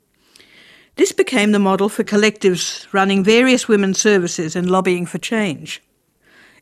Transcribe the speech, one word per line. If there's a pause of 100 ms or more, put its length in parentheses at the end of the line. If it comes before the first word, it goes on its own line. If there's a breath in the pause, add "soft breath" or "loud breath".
(960 soft breath)
This
became
the
model
for
collectives
running
various
women's
services
and
lobbying
for
change. (800 soft breath)